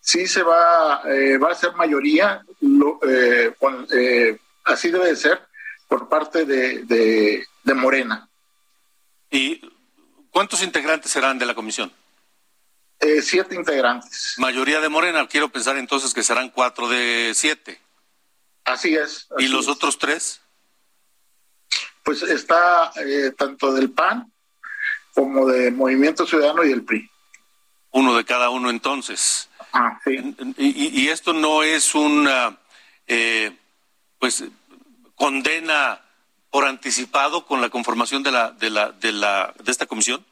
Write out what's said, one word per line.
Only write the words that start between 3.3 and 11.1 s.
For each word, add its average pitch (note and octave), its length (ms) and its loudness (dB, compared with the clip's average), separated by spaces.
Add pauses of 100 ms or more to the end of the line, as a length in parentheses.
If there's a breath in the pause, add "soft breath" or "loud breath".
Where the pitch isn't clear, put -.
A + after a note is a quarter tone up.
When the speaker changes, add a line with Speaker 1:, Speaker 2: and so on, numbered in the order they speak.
Speaker 1:
con, C3 320 -2
eh, A#2+ 480 2 (260)
así C3+ 260 0
debe F#3 160 0
de D#3+ 100 2
ser, E3 300 0 (420 loud breath)
por C3+ 200 -4
parte D#3 360 0
de, B2+ 400 -2
de, A2 640 2 (160)
de C3+ 120 2
Morena. B2+ 540 0 (1000)
Speaker 2:
¿Y C#3 300 -2 (680)
cuántos G3 320 0
integrantes D#3+ 480 -2